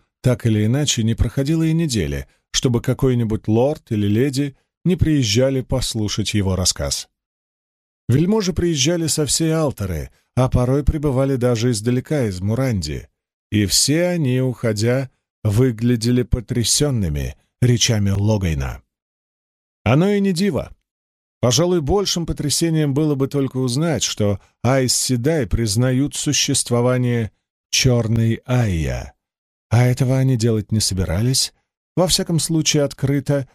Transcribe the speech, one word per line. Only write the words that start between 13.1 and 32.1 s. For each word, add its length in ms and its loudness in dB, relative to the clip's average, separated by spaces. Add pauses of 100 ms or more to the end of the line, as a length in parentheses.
и 140 2
все 420 0
они, 340 0
уходя, 680 -2 (340)
выглядели 800 2
потрясёнными 1120 -2 (260)
речами 480 2
Логайна. 720 0 (1040)
Оно 260 4
и 100 2
не 140 0
диво. 380 -2 (720)
Пожалуй, 400 2
большим 440 -2
потрясением 680 0
было 220 0
бы 120 0
только 300 -2
узнать, 460 0
что 380 -2 (220)
Айс 300 2
Седай 540 0
признают 680 0
существование 1160 0 (380)
Чёрной 760 2
Айя, 680 -2 (560)
а 160 4
этого 320 0
они 180 2
делать 360 0
не 80 0
собирались, 720 -2 (420)
во 120 2
всяком 320 0